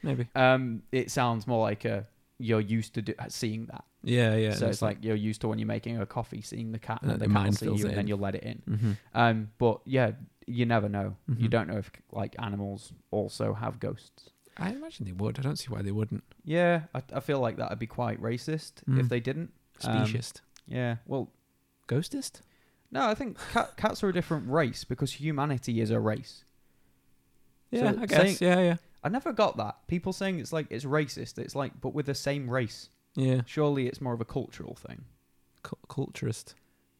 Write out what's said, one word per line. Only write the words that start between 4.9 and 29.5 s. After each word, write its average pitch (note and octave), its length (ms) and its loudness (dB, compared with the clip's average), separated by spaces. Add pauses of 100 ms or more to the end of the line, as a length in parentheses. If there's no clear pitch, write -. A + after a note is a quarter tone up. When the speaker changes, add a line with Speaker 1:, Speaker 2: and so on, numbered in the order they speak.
Speaker 2:
like G#2+ 80 -8
you're A2 100 2
used G#2+ 260 0
to A#2 60 0
when A2 100 0
you're G#2+ 100 -2
making A2 320 -2
a G2+ 60 0
coffee, A#2 360 -6
seeing A2+ 300 -8
the A2+ 80 -6
cat, - 220 -6
and D3 100 0
Speaker 1:
Uh, - 40 2
Speaker 2:
the A2 60 -2
Speaker 1:
the A2 40 2
Speaker 2:
cat G#2 100 6
will G#2 60 6
Speaker 1:
mind G2+ 160 4
Speaker 2:
see - 80 -2
Speaker 1:
fills G#2 140 2
Speaker 2:
you, G#2 60 0
Speaker 1:
it G2+ 40 0
Speaker 2:
and - 80 0
then G2+ 80 0
Speaker 1:
in. - 40 -2
Speaker 2:
you'll G2+ 100 0
let G2 160 -2
it - 80 -8
in. A2+ 260 -8
Speaker 1:
Mm-hmm. G#2+ 220 2 (240)
Speaker 2:
Um, A2+ 420 4
but A#2 280 4
yeah, B2+ 260 2 (340)
you A#2+ 220 2
never A2 220 4
know. G2+ 260 -2 (120)
You - 80 2
Speaker 1:
Mm-hmm. A2+ 120 2
Speaker 2:
don't A2+ 220 2
know G#2 80 -2
if, - 140 -6 (200)
like, - 280 -6
animals G2+ 540 -6 (160)
also G#2 460 0
have A2 240 -6
ghosts. - 500 -8 (280)
Speaker 1:
I F3+ 140 -2
imagine D4+ 340 -10
they F#2 60 -8
would. A2 280 -2
I - 40 -4
don't C3+ 140 -2
see - 120 -10
why G#2+ 120 -4
they G2 100 -4
wouldn't. G#2+ 320 -4 (200)
Speaker 2:
Yeah, E3+ 400 2 (100)
I, C3 80 -4 (120)
I C#3 60 -2
feel C#3 200 0
like A#2 180 0
that'd - 220 -6
be A2+ 80 -4
quite A#2 340 -4
racist B2 680 -6
Speaker 1:
Mm. C3 120 4
Speaker 2:
if B2 100 4
they B2 100 2
didn't. C#3 340 -6 (300)
Um, A2 220 2
Speaker 1:
Speciesist. A2+ 360 -4 (260)
Speaker 2:
yeah, A#2+ 300 -2 (100)
well, C3 240 -4 (560)
Speaker 1:
Ghostist? - 540 -4 (500)
Speaker 2:
no, - 160 2
I - 80 2
think A#3+ 240 -8 (120)
cat, - 260 0
cats - 260 0
are G3+ 60 4
a F3+ 40 0
different D#3+ 360 0
race C3+ 340 2
because C3 300 -2
humanity C#3 680 0
is A2 80 2
a A2+ 100 4
race. A2 440 -2 (1300)
Speaker 1:
Yeah, A#3 220 4
Speaker 2:
So A3 80 -2
Speaker 1:
I A#3 40 -2
guess. - 160 6
Speaker 2:
saying F#3+ 200 6
Speaker 1:
Yeah, F3+ 200 6
yeah. F3 140 6 (280)
Speaker 2:
I C#3 60 0
never C4 240 -2
got G#3 240 4